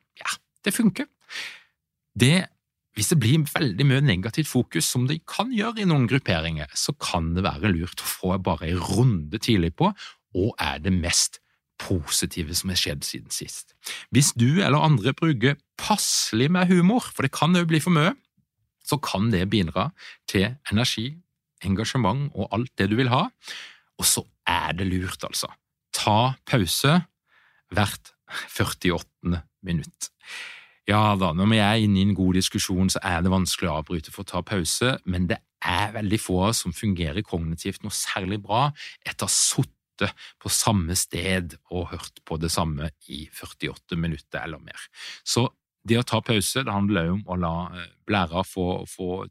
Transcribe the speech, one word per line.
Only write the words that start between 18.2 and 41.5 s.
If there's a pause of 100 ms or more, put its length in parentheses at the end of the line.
så
kan
det
bidra (340)
til (160)
energi, (500)
engasjement
og
alt
det
du
vil
ha. (720)
Og
så (160)
er
det
lurt,
altså. (420)
Ta (160)
pause (640)
hvert (360)
førtiåttende (180)
minutt. (760)
Ja
da,
når
vi
er
inne
i
en
god
diskusjon,
så
er
det
vanskelig
å
avbryte
for
å
ta
pause, (100)
men
det (240)
er
veldig
få
av
oss
som
fungerer
kognitivt
noe
særlig
bra (340)
etter
å
ha
suttet (260)
på
samme
sted (160)